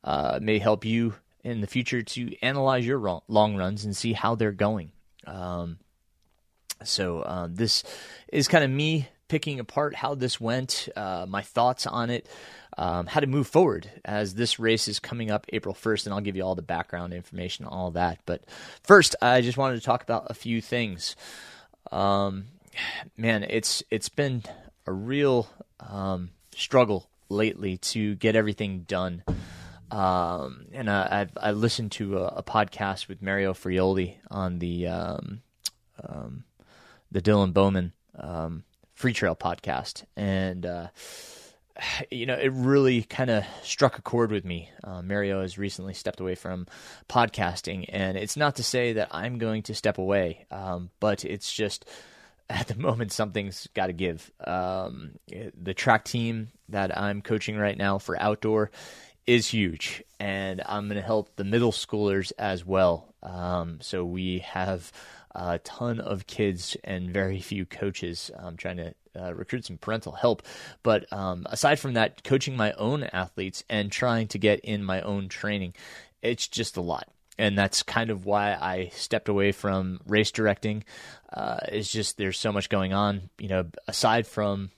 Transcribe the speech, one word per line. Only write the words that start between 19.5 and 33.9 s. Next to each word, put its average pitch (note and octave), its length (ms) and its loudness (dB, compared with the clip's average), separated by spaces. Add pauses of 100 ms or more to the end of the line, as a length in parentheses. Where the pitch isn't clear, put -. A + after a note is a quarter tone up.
wanted C3 180 0
to A2+ 100 -8
talk A#2+ 180 2
about - 260 -4
a A#2 40 -8
few A#2 260 -2
things. G#2+ 560 -4 (720)
Um, G2 580 2 (680)
man, A2+ 280 2
it's, - 460 0
it's A2 200 -2
been C3 340 0 (420)
a F#2 60 -4
real, B2 560 2 (320)
um, F#2+ 520 -4 (220)
struggle G#2 560 4 (200)
lately G2+ 480 0
to G#2 380 -2
get A2 200 4
everything G#2 460 2
done. F2+ 420 -4 (680)
Um, F2+ 840 0
and A2 160 -4
I, G2 180 4 (140)
I've, F#2 180 -6
I G#2+ 120 2
listened G#2+ 420 0
to G2 240 -2
a, F#2 80 0 (120)
a G2 60 -8
podcast G2+ 640 -2
with G2 140 -14
Mario G2 320 0
Frioli F#2 640 2 (160)